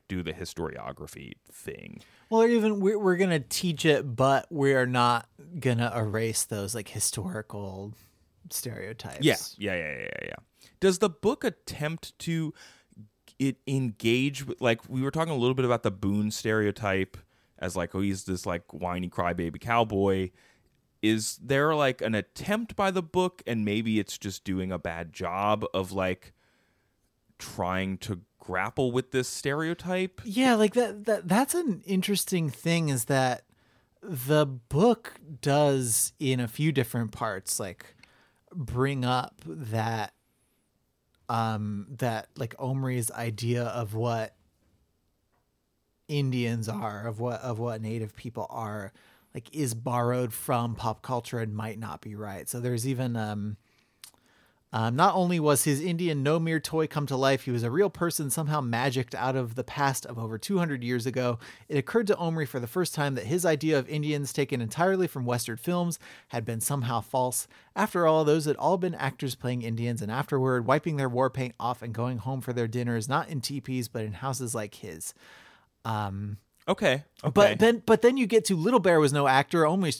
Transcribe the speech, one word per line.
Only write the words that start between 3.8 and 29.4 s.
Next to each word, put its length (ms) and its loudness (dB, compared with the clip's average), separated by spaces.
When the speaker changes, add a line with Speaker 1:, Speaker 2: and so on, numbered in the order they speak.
Speaker 2:
it, 320 4
but 340 4
we 240 2
are 120 4
not 420 2
gonna 340 2
erase 520 0
those, 280 -4
like, 140 -8
historical 1040 -6
stereotypes. 720 -10
Speaker 1:
Yeah. 140 4
Yeah, 180 -4
yeah, 160 -4
yeah, 80 -8
yeah, 280 -10
yeah. 420 -18
Does 200 4
the 100 4
book 340 -2
attempt 760 -6
to 340 -2
it 200 0
engage 800 0
with, 160 -10
like, 260 2
we 140 -4
were 100 0
talking 220 0
a 40 0
little 180 4
bit 100 2
about 180 2
the 80 0
Boone 400 0
stereotype 840 0
as, 160 -6
like, 180 -4
oh, 60 -4
he's 240 -2
this, 220 -4
like, 260 -6
whiny 380 -6
crybaby 500 -2
cowboy. 720 2
Is 360 0
there, 360 2
like, 300 0
an 100 0
attempt 640 -4
by 160 0
the 100 0
book, 460 -2
and 180 0
maybe 340 2
it's 200 -4
just 240 -10
doing 280 -2
a 60 -2
bad 340 -8
job 600 0
of, 180 -2
like, 400 -2
trying 600 -2
to 220 -8
grapple 540 -2
with 180 -2
this 180 0
stereotype? 960 -4